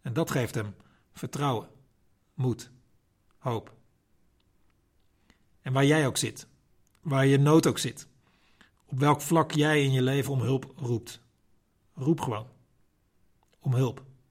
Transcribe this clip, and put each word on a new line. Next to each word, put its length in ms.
En 120
dat 180
geeft 240
hem 200
vertrouwen, 540
moed, 380
hoop. 360
En 120
waar 120
jij 220
ook 100
zit, 300
waar 240
je 120
nood 300
ook 100
zit, 300
op 140
welk 220
vlak 300
jij 320
in 80
je 100
leven 320
om 80
hulp 340
roept, 460
roep 280
gewoon 260
om 140
hulp. 300